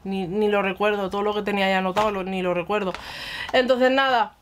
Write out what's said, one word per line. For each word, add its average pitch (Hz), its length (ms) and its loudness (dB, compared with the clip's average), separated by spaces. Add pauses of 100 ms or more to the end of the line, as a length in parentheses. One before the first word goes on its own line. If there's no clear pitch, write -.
ni, 190 220 -4
ni 208 200 0
lo 202 140 2
recuerdo. 196 480 0
Todo 202 140 -2
lo 208 100 0
que 214 80 -4
tenía 202 260 0
ya 190 120 2
anotado, 190 300 0
lo, 196 140 -4
ni 185 180 -4
lo 180 120 0
recuerdo. 185 400 -2 (580)
Entonces, 254 400 4
nada, 262 500 2